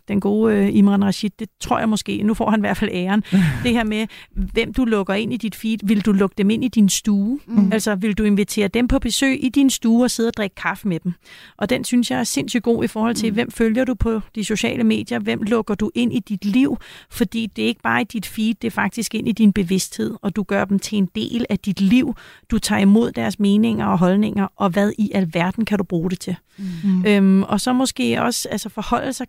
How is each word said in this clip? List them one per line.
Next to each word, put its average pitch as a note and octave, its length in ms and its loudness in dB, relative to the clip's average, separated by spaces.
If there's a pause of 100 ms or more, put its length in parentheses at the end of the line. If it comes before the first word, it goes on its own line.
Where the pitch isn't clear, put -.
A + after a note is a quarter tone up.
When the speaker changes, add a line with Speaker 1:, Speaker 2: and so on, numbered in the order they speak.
Speaker 1:
den G3+ 120 0
gode, G#3+ 360 2
øh, G3+ 200 4
Imran G3+ 280 6
Rashid. G3 340 -2
Det A3 100 -10 (120)
tror - 180 0
jeg A3 100 0
måske. G3+ 340 -2
Nu G#3+ 120 2
får A3 160 -2
han G#3+ 100 2
i - 20 -2
hvert G3+ 140 -4
fald - 180 -2
æren. F#3 380 0
Speaker 2:
<laughs> E3 320 2
Speaker 1:
Det A#3+ 80 2
her A3+ 120 2
med, G#3+ 220 -2 (300)
hvem A3 380 -2
du C4 100 2
lukker G3+ 300 0
ind G#3 180 -2
i B3+ 40 -4
dit G#3 180 -6
feed. A3 300 -4
Vil G#3 220 2
du G#3+ 60 4
lukke G3 260 2
dem G#3 120 2
ind A3+ 140 0
i B3+ 40 0
din G#3 200 4
stue? G#3 580 0
Speaker 3:
Mm. G3+ 260 2
Speaker 1:
Altså, G#3+ 220 0
vil G3+ 240 -2
du A3 60 0
invitere G#3 440 0
dem A#3+ 200 0
på C4+ 100 2
besøg C4 460 -2
i B3+ 40 2
din C4+ 220 4
stue A#3 340 2
og B3 60 2
sidde A#3 180 -2
og A3+ 80 -4
drikke G#3 180 -6
kaffe F#3 340 -6
med E3+ 160 -2
dem? F3+ 80 -4 (440)
Og G#3 140 -4
den B3+ 140 -2
synes B3 260 0
jeg B3+ 100 -2
er A#3+ 40 -2
sindssygt B3 380 -4
god A#3 220 0
i - 20 -2
forhold A3+ 280 -2
til, A3+ 160 -2
Speaker 3:
Mm. G3+ 40 -4
Speaker 1:
hvem A#3 160 -2
følger A3+ 340 0
du B3+ 100 -2
på A3 260 -2 (140)
de G#3+ 100 -6
sociale A3 400 -2
medier? A3 340 0
Hvem A3+ 240 -4
lukker A3 320 -2
du G#3 200 -2
ind A#3 180 -2
i B3 80 -2
dit G3 240 -8
liv? B3+ 340 2 (320)
Fordi A3+ 360 -4 (100)
det A3 80 -4
er A3 40 2
ikke A#3 140 -4
bare A#3 180 0
i B3 40 -2
dit G#3 220 -8
feed, A3 280 -2
det - 120 -8
er A3 40 -2
faktisk G#3 440 -2
ind A3 140 -2
i A#3 40 0
din G#3 200 4
bevidsthed, F#3+ 720 -2
og G3 140 -4
du G#3+ 60 -4
gør G3+ 220 -2
dem G3 140 0
til G#3 200 -4
en F#3 160 2
del A3+ 360 -4
af G#3 80 0
dit F#3 220 -4
liv. A3+ 340 4 (360)
Du A3 80 0
tager - 220 0
imod G3+ 320 6
deres A3+ 260 -4
meninger G#3+ 480 2
og G3 120 2
holdninger, G3+ 480 2 (100)
og G3+ 140 0
hvad G3+ 280 2
i G#3 160 0
alverden F#3 500 0
kan G3+ 140 -2
du G3 60 0
bruge E3+ 260 -2
det F3+ 100 -6
til? F#3 160 -6 (220)
Speaker 3:
Mm. G3+ 60 -10 (200)
Speaker 2:
Mm. F#3 220 2
Speaker 1:
Øhm, G3 360 6
og G3+ 180 -2
så B3 120 -2
måske B3 500 0
også, A#3+ 280 -2
altså, G#3+ 180 -6
forholde A#3+ 440 -4
sig B3 160 -8